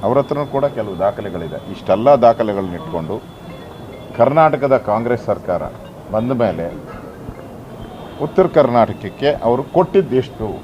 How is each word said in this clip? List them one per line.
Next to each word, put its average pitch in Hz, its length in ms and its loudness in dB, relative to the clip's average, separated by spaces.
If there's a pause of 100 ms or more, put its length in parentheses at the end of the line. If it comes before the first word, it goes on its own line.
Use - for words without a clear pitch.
ಅವ್ರ 117 140 4
ಹತ್ರನೂ 143 280 0
ಕೂಡ 139 200 -2
ಕೆಲವು 110 340 -4
ದಾಖಲೆಗಳಿದೆ. 90 720 -4
ಇಷ್ಟೆಲ್ಲ 101 380 2
ದಾಖಲೆಗಳನ್ನ 113 640 4
ಇಟ್ಕೊಂಡು 85 720 -8 (720)
ಕರ್ನಾಟಕದ 139 600 4
ಕಾಂಗ್ರೆಸ್ 117 480 0
ಸರ್ಕಾರ 90 360 -2 (500)
ಬಂದ 113 200 0
ಮೇಲೆ 87 420 0 (1500)
ಉತ್ತರ 175 260 2
ಕರ್ನಾಟಕಕ್ಕೆ 120 840 2 (120)
ಅವರು 120 200 2
ಕೊಟ್ಟಿದ್ದೆಷ್ಟು 143 840 0 (160)